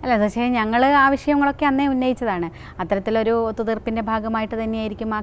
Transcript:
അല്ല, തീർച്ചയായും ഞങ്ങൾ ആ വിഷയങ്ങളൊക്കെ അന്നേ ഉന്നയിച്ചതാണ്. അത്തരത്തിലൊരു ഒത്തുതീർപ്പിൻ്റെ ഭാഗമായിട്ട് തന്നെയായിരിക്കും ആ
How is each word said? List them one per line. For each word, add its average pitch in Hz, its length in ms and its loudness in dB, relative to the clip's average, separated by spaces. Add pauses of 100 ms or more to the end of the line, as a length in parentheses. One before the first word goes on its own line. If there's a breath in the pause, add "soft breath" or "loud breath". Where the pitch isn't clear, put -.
അല്ല, 247 140 2
തീർച്ചയായും 233 360 0
ഞങ്ങൾ 233 320 2
ആ 277 240 6
വിഷയങ്ങളൊക്കെ 277 560 2
അന്നേ 277 220 2
ഉന്നയിച്ചതാണ്. 240 920 -2
അത്തരത്തിലൊരു 214 500 0
ഒത്തുതീർപ്പിൻ്റെ 226 680 -2
ഭാഗമായിട്ട് 220 640 -2
തന്നെയായിരിക്കും 220 500 -4
ആ 214 100 -4